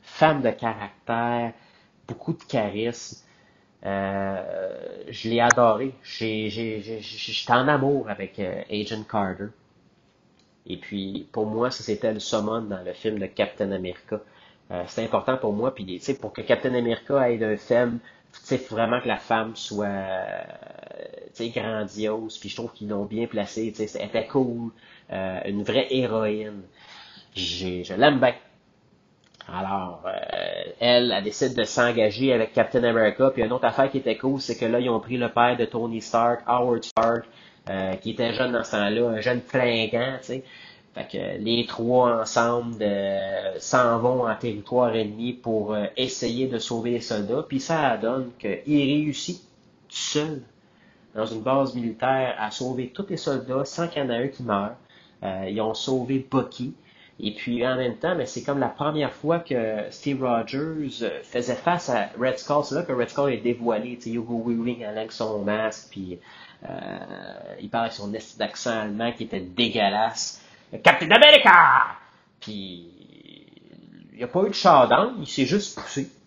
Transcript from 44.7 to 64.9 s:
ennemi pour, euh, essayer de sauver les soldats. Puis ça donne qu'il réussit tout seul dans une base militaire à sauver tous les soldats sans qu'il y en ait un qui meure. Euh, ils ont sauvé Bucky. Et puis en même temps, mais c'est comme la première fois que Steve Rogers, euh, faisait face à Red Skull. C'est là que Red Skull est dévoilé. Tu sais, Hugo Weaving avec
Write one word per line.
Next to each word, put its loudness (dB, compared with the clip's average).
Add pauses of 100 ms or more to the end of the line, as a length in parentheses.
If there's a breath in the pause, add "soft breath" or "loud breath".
ennemi -2
pour, -2
euh, 0 (100)
essayer -2
de -4
sauver -4
les -2
soldats. -2
Puis -4
ça 0
donne -2
qu'il -6
réussit 0 (480)
tout -16
seul -4 (720 soft breath)
dans -2
une -8
base 2
militaire 0
à -4
sauver -6
tous -6
les -4
soldats -2
sans -4
qu'il -4
y 0
en -2
ait 0
un -2
qui -12
meure. 0 (480 soft breath)
Euh, -4
ils -4
ont 0
sauvé -2
Bucky. -2 (460 soft breath)
Et -4
puis -2
en 0
même -2
temps, 0
mais -2
c'est -8
comme 0
la 0
première -2
fois 0
que -2
Steve -4
Rogers, -2
euh, -4
faisait -2
face 0
à 0
Red 0
Skull. 0
C'est -4
là -2
que -4
Red 0
Skull 0
est -4
dévoilé. 0
Tu -20
sais, -8
Hugo -4
Weaving -2
avec -6